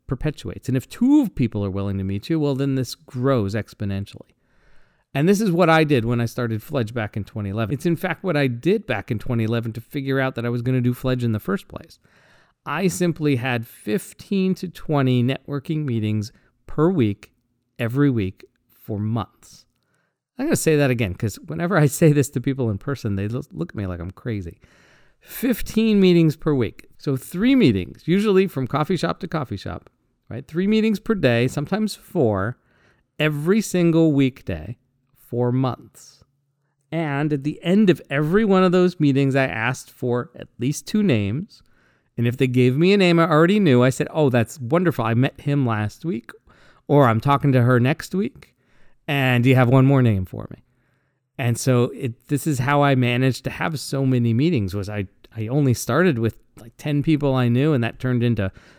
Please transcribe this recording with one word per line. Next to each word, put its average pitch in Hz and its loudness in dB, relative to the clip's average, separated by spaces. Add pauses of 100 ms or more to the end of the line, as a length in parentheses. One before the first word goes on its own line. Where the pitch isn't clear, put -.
perpetuates. - -8
And 127 0
if 123 -4
two 277 2
of 202 -4
people 107 -2
are 98 -4
willing 98 -4
to 95 -4
meet 98 -6
you, 165 -2
well, 143 0
then 135 -2
this 131 -4
grows 123 -2
exponentially. - -8 (840)
And 151 2
this 202 2
is 208 0
what 170 4
I 160 6
did 135 2
when 120 0
I 117 0
started 113 -4
Fledge 120 -4
back 113 -6
in 104 -6
twenty 101 -8
eleven. 107 -4
It's 143 -6
in 170 2
fact 170 -6
what 175 -2
I 143 2
did 160 -2
back 110 -6
in 104 -4
twenty 117 -2
eleven 113 -4
to 117 -10
figure 135 -6
out 131 -2
that 120 -6
I 120 -2
was 120 -2
gonna 127 0
do 123 2
Fledge 127 -2
in 117 0
the 107 0
first - -4
place. - -18 (680)
I 170 -2
simply 160 0
had 120 -4
fifteen 190 -4
to 185 -10
twenty 131 0
networking 143 -4
meetings 107 -4 (340)
per 160 0
week, 110 -2 (460)
every 131 0
week, 101 -4 (240)
for - -10
months. - -8 (720)
I'm 262 -6
gonna 311 0
say 160 2
that 143 2
again, 113 -2
'cause - -6
whenever 170 -2
I 147 4
say 151 4
this 147 2
to 131 -4
people 131 -2
in 98 -4
person, 120 -6
they 98 -4
lo-, 123 -6 (100)
look 170 -8
at - -14
me 101 -6
like 87 -8
I'm 87 -10
crazy. 98 -10 (640)
Fifteen 220 0
meetings 170 4
per - -4
week. 123 -4 (100)
So 135 -4
three 220 0
meetings, 117 2
usually 196 2
from 135 -6
coffee 156 -2
shop 170 -4
to 170 -10
coffee 135 -6
shop, - -12 (380)
right? 123 -12
Three 180 -4
meetings 220 2
per - -4
day, 123 2
sometimes 196 -4
four, 110 -2 (580)
every 156 0
single 165 2
weekday 120 -2 (400)
for 123 -4
months. - -6 (720)
And 151 -2
at 139 -4
the 151 -6
end 190 4
of 147 2
every 156 0
one 190 4
of 185 4
those 180 2
meetings, 139 2
I 135 2
asked 117 -6
for 123 -6
at - -16 (140)
least 135 -4
two 214 0
names. 123 -2 (560)
And 117 0
if 123 -4
they 135 2
gave 127 2
me 180 4
a 208 4
name 175 4
I 165 4
already 170 4
knew, 131 4
I 131 4
said, - -4
"Oh, 151 2
that's 120 0
wonderful. 147 0
I 113 0
met 127 0
him 143 0
last 107 -4
week," 190 -6 (560)
or, 143 6
"I'm 110 2
talking 143 2
to 127 4
her 123 4
next 135 -2
week. - -6 (540)
And 131 2
do 131 4
you 127 6
have 123 4
one 131 6
more 135 4
name 101 2
for 53 -12
me?" - -20 (760)
And 120 -2
so 123 2 (100)
it, - -10
this 147 -2
is 139 -2
how 143 2
I 139 4
managed 127 0
to 127 -6
have 160 -6
so 135 -4
many 120 2
meetings, 117 0
was 101 -6
I, 104 -6 (280)
I 110 -8
only 131 2
started 143 0
with, 113 -2 (220)
like, - -20
ten 147 -4
people 143 0
I 123 2
knew, 135 2
and 123 0
that - -6
turned 123 -2
into 107 -2 (260)